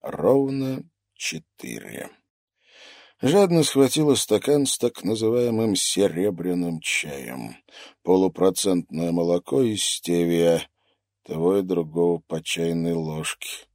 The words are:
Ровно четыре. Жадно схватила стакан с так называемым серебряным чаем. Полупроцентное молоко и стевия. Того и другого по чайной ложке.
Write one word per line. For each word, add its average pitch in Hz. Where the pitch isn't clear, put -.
Ровно 135
четыре. -
Жадно 170
схватила 139
стакан 135
с -
так -
называемым 113
серебряным 87
чаем. 65
Полупроцентное 90
молоко 87
и 113
стевия. 85
Того 87
и 98
другого 87
по 80
чайной 85
ложке. 78